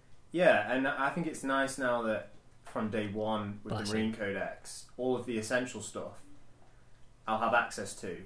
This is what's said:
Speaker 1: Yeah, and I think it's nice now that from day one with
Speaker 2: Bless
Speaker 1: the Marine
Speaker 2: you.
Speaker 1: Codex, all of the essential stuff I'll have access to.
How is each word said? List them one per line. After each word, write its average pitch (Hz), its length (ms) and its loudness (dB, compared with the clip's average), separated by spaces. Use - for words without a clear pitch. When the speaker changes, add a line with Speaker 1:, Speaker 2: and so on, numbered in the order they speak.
Speaker 1:
Yeah, 120 420 6
and 135 160 2
I 135 220 0
think 165 160 -2
it's 147 180 -4
nice 135 340 2
now 123 240 2
that 107 280 0
from 110 260 -2
day 107 180 0
one 104 560 -2
with 110 100 -4
Speaker 2:
Bless 104 160 -2
Speaker 1:
the 107 60 0
Marine 110 140 4
Speaker 2:
you. 110 60 -2
Speaker 1:
Codex, - 680 -4
all 127 180 2
of 110 120 -2
the 120 120 -2
essential 123 440 0
stuff - 300 -8
I'll 110 100 4
have 113 160 4
access 113 420 2
to. 90 300 -6